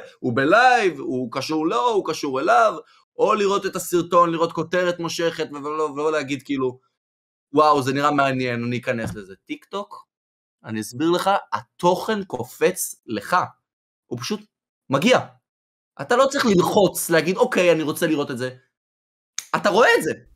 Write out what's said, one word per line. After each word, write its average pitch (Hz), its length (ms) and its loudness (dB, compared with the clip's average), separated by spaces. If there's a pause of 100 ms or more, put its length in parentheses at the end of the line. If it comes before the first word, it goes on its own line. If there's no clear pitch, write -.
(180)
הוא 127 180 -2
בלייב, 202 640 4
הוא 127 320 -6
קשור 156 340 -2
לו, 240 220 0
הוא 202 200 0
קשור 143 320 -4
אליו", 320 340 4 (420)
או 190 180 2
לראות 196 320 0
את 185 100 -6
הסרטון, 175 560 2
לראות 165 200 0
כותרת 175 460 -2
מושכת, 165 540 -4
ולא, 147 320 -6
ולא 147 280 -2
להגיד 143 300 -4
כאילו, 131 360 -4 (720)
"וואו, 147 300 4
זה 131 100 -2
נראה 143 180 0
מעניין, 131 540 0
אני 120 140 -4
אכנס 117 360 -6
לזה." 98 200 -16 (120)
טיקטוק, - 600 -12 (580)
אני 110 160 -8
אסביר 135 300 -2
לך, 175 200 2 (220)
התוכן 185 720 -2
קופץ - 720 -4 (120)
לך. 113 300 -4 (720)
הוא 120 140 -10
פשוט 208 200 -6 (500)
מגיע. 170 280 4 (800)
אתה - 160 -2
לא - 140 6
צריך 277 160 -2
ללחוץ, 185 640 2
להגיד, 165 260 2
"אוקיי, 196 360 2
אני 160 100 0
רוצה 151 240 -4
לראות 147 240 -2
את 127 80 -8
זה." 127 120 -6 (1080)
אתה 208 140 0
רואה 226 180 4 (100)
את 269 60 -4
זה. 147 60 -4 (260)